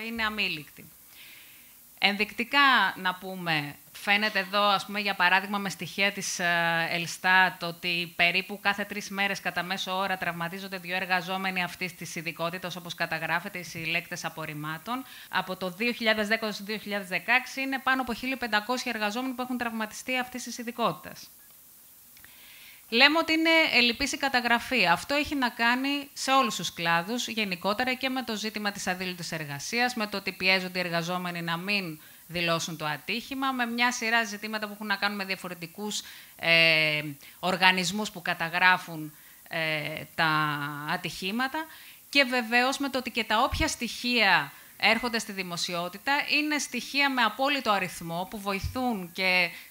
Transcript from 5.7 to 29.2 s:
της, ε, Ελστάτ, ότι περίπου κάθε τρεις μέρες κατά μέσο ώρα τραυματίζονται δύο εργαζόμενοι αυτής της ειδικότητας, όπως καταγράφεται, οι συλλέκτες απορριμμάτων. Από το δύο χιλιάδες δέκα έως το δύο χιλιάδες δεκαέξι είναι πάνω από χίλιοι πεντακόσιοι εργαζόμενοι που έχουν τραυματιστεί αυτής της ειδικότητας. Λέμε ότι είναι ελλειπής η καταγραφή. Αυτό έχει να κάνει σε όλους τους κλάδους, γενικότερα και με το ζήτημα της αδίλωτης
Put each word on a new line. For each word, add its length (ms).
της, 280
ε, 520
Ελστάτ, 720
ότι 520
περίπου 460
κάθε 240
τρεις 240
μέρες 300
κατά 240
μέσο 340
ώρα 200
τραυματίζονται 600
δύο 180
εργαζόμενοι 680
αυτής 320
της 200
ειδικότητας, 600
όπως 180
καταγράφεται, 640
οι 40
συλλέκτες 640
απορριμμάτων. 800
Από 260
το 140
δύο 220
χιλιάδες 360
δέκα 180
έως 120
το 60
δύο 140
χιλιάδες 300
δεκαέξι 540
είναι 180
πάνω 220
από 120
χίλιοι 220
πεντακόσιοι 600
εργαζόμενοι 380
που 80
έχουν 160
τραυματιστεί 600
αυτής 260
της 140
ειδικότητας. 720
Λέμε 240
ότι 160
είναι 160
ελλειπής 380
η 60
καταγραφή. 680
Αυτό 260
έχει 220
να 140
κάνει 640
σε 180
όλους 240
τους 180
κλάδους, 540
γενικότερα 640
και 160
με 140
το 120
ζήτημα 360
της 160
αδίλωτης 440